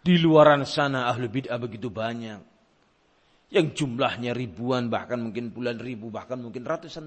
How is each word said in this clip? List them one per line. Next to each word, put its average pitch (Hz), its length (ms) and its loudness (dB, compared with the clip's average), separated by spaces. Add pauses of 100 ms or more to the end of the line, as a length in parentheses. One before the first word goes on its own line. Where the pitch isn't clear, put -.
Di 175 160 6
luaran 151 480 8
sana 131 480 0
ahli 120 160 -4
bid'ah 123 320 -6
begitu 113 320 -8
banyak. 113 480 -8 (1120)
Yang 156 320 2
jumlahnya 120 480 -4
ribuan, 120 560 -4
bahkan 117 320 -4
mungkin 113 320 -8
puluhan 120 240 -6
ribu, 117 320 -12
bahkan 123 320 -10
mungkin 120 240 -12
ratusan 160 420 -8